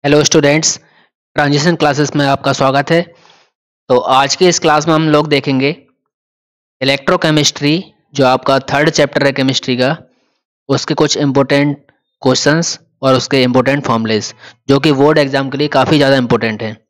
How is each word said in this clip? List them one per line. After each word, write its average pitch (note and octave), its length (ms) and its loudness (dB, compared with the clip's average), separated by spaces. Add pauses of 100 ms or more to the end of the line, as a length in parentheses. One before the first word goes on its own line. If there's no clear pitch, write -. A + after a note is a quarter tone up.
Hello D3 180 4
students, D3+ 540 0 (580)
Transition D3 400 0
classes C#3+ 400 0
में C#3+ 100 0
आपका C#3 260 -2
स्वागत C3+ 380 0
है। E3 100 2 (920)
तो B2 80 4
आज C3 380 0
के F#3 120 2
इस D#3 100 0
class D3+ 300 0
में E3 60 2
हम D#3+ 140 0
लोग D3+ 200 2
देखेंगे C#3 420 0 (1080)
electrochemistry, D3+ 1120 -2 (200)
जो C3+ 120 2
आपका B2+ 320 2 (140)
third D3+ 180 2
chapter C#3+ 360 0
है C3+ 60 0
chemistry C3 440 -4
का, C3 200 0 (720)
उसके - 260 -4
कुछ D3 220 0
important C#3 600 0 (460)
questions D3 560 0 (240)
और C3+ 120 2
उसके C3 280 0
important B2+ 420 0
formulas, A2+ 500 -2 (340)
जो C#3 120 4
कि D3+ 120 2
word C#3+ 260 4
exam C3+ 320 -2
के C3+ 80 -8
लिए D3 100 -2
काफ़ी D#3+ 280 0
ज़्यादा C#3 200 4
important A2+ 460 -2
हैं। G#2+ 140 -10 (140)